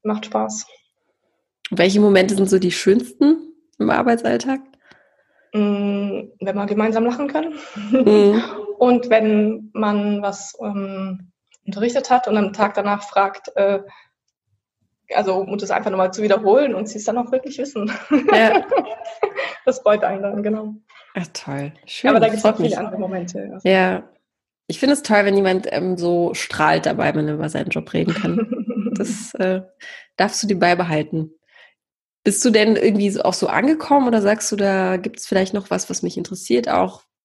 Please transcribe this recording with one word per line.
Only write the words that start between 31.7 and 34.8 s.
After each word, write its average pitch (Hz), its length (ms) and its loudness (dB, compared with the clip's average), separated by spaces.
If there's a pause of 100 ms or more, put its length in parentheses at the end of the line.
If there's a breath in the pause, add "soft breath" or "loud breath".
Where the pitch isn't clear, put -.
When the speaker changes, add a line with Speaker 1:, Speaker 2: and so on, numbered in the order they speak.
Speaker 2:
Bist - 220 0
du 247 40 6
denn 214 280 4
irgendwie 202 320 2
so, 202 140 -4
auch 185 100 0
so 185 140 -2
angekommen 285 600 2
oder 226 140 2
sagst 208 300 0
du, 208 40 -4
da 190 420 0